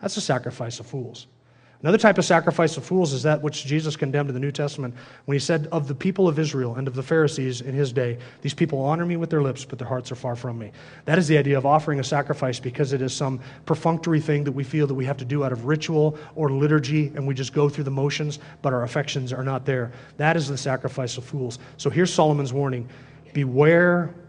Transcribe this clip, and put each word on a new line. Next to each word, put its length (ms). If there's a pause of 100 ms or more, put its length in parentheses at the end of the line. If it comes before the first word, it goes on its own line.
that's 160
a 40
sacrifice 600
of 40
fools. 420 (540)
Another 160
type 200
of 80
sacrifice 500
of 80
fools 300
is 100
that 180
which 240
Jesus 300
condemned 320
in 60
the 80
New 100
Testament 420 (300)
when 120
he 40
said 320
of 160
the 80
people 320
of 100
Israel 380
and 100
of 100
the 80
Pharisees 580
in 120
his 200
day, 240 (240)
"These 140
people 260
honor 240
me 100
with 140
their 120
lips, 220
but 160
their 80
hearts 240
are 40
far 200
from 240
me." 120 (340)
That 120
is 120
the 80
idea 200
of 80
offering 360
a 20
sacrifice 560
because 320
it 100
is 120
some 260 (260)
perfunctory 540
thing 240
that 80
we 140
feel 200
that 100
we 100
have 120
to 80
do 200
out 80
of 100
ritual 540 (180)
or 140
liturgy, 640
and 100
we 80
just 200
go 160
through 160
the 60
motions, 480 (220)
but 120
our 100
affections 480
are 140
not 200
there. 280 (240)
That 180
is 140
the 80
sacrifice 600
of 60
fools. 360 (180)
So 120
here's 240
Solomon's 380
warning. 380 (440)
"Beware 800 (160)